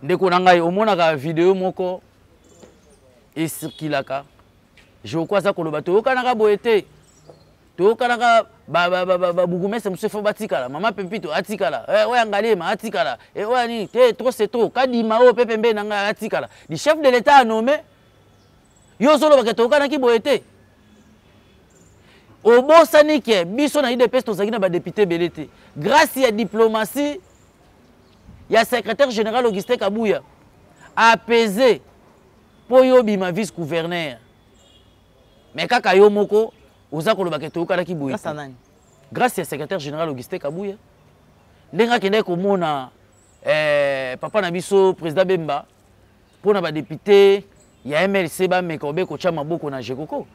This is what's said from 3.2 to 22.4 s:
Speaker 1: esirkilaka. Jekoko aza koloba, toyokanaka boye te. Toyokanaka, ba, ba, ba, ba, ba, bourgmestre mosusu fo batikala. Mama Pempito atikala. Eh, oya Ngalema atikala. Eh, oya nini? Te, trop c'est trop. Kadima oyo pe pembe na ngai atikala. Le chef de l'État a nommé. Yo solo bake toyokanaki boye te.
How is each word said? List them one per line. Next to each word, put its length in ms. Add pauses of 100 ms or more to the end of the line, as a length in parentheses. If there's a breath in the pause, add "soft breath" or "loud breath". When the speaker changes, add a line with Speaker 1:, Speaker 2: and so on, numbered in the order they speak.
Speaker 1:
esirkilaka. 880 (800)
Jekoko 320
aza 160
koloba, 300
toyokanaka 520
boye 220
te. 300 (920)
Toyokanaka, 680 (220)
ba, 200
ba, 160
ba, 140
ba, 140
ba, 140
bourgmestre 440
mosusu 180
fo 140
batikala. 460
Mama 240
Pempito 400
atikala. 560
Eh, 200
oya 160
Ngalema 440
atikala. 500 (160 soft breath)
Eh, 100
oya 220
nini? 220
Te, 240
trop 180
c'est 180
trop. 220
Kadima 500
oyo 140
pe 100
pembe 300
na 100
ngai 260
atikala. 380 (200 soft breath)
Le 80
chef 240
de 80
l'État 260
a 100
nommé. 340 (1200)
Yo 200
solo 180
bake 180
toyokanaki 440
boye 220
te. 220 (2000 soft breath)